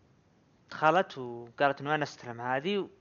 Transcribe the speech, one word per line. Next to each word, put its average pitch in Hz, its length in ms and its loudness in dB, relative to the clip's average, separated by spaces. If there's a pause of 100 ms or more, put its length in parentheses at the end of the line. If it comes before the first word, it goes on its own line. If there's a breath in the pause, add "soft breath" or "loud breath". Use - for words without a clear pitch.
(720)
دخلت 165 460 4
وقالت 123 640 -2
إنه 143 140 0
أنا 151 80 -2
أستلم 120 380 -10
هذه، 143 460 -2 (140)